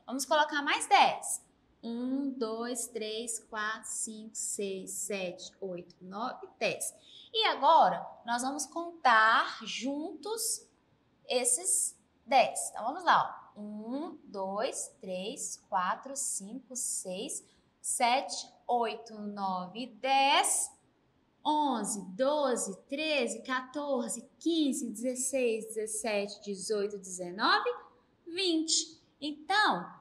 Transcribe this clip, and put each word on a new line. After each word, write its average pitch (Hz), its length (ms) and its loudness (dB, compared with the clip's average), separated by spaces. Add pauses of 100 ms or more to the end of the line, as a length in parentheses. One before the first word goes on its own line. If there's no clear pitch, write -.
Vamos 262 200 -4
colocar 302 380 4
mais 320 240 0
dez. - 580 6 (380)
Um, 254 460 -2
dois, 240 580 -4
três, 220 520 -6
quatro, 220 500 -6
cinco, 220 460 -8
seis, 190 560 -4
sete, 185 680 -6
oito, 175 400 -10
nove, 208 480 -10 (120)
dez. - 340 -2 (400)
E 440 140 2
agora, 269 600 6 (160)
nós 240 200 -2
vamos 285 240 -4
contar 262 960 4
juntos 294 1040 -6 (600)
esses 277 720 0 (240)
dez. - 460 4
Então, - 160 -8
vamos 320 180 -4
lá, 208 520 4
ó. 208 40 -16
Um, 226 640 -8
dois, 196 760 -6
três, 190 560 -8 (100)
quatro, 208 480 -2
cinco, 240 600 -8
seis, 214 680 -6 (380)
sete, - 640 0 (200)
oito, 220 520 -2
nove, 202 680 -6
dez. 269 840 2 (720)
Onze, 247 680 0
doze, 254 720 0
treze, 277 580 -2
quatorze, 262 960 -4
quinze, 302 540 2
dezesseis, 240 720 0
dezessete, 214 800 -4
dezoito, 202 560 -2
dezenove, 185 680 0 (600)
vinte. 330 720 0 (180)
Então, 294 800 2